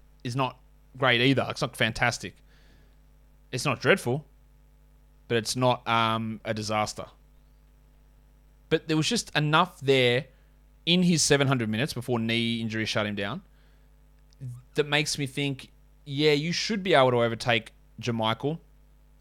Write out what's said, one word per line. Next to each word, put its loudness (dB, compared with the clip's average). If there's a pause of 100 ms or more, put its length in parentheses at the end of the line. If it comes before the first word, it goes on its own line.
(240)
is -6
not -2 (400)
great 4
either. 4
It's -8
not -4
fantastic. -2 (1120)
It's -6
not -2
dreadful, 0 (1040)
but 0
it's -4
not, 0
um, 0
a -6
disaster. -4 (1600)
But 0
there 0
was 0
just -4
enough 2
there 2 (600)
in 4
his 2
seven 4
hundred 0
minutes -2
before -4
knee -2
injury -4
shut -2
him -6
down -6 (1300)
that 0
makes -2
me -4
think, -6 (320)
yeah, 2
you 0
should -4
be 0
able 6
to 4
overtake -2 (300)
Jermichael, -2 (600)